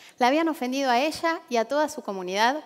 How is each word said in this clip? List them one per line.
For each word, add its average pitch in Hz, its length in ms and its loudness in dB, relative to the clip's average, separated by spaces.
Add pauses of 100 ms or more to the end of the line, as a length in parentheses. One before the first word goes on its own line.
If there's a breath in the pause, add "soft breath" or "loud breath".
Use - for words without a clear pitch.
(180 loud breath)
la 247 100 4
habían 320 200 2
ofendido 262 420 -2
a 240 80 4
ella 330 500 -2
y 233 100 0
a 226 80 0
toda 285 220 0
su 233 140 -10
comunidad 202 640 0